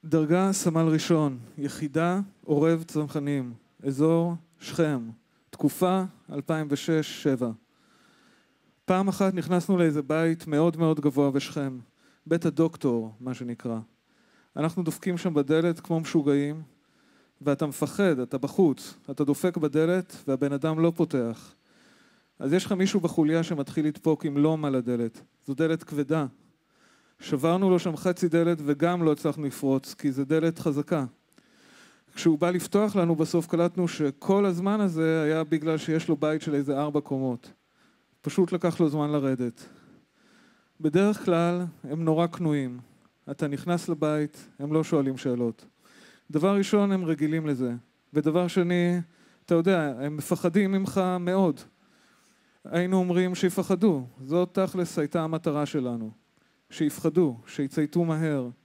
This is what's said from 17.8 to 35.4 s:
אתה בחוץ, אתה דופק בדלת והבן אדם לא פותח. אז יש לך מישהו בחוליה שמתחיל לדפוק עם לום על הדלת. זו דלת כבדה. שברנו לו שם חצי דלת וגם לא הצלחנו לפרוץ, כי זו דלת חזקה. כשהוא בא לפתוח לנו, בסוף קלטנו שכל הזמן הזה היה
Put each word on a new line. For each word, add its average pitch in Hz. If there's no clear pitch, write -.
אתה 127
בחוץ, 139
אתה 143
דופק 147
בדלת 160
והבן 139
אדם 156
לא 165
פותח. 127
אז 139
יש 185
לך -
מישהו 190
בחוליה 165
שמתחיל 156
לדפוק 151
עם 143
לום 156
על 139
הדלת. 120
זו 139
דלת 160
כבדה. 147
שברנו 170
לו 180
שם 165
חצי 175
דלת 165
וגם 165
לא 156
הצלחנו 147
לפרוץ, 135
כי 143
זו 139
דלת 160
חזקה. 147
כשהוא 160
בא 170
לפתוח 202
לנו, 170
בסוף 160
קלטנו 175
שכל 190
הזמן 196
הזה 160
היה 156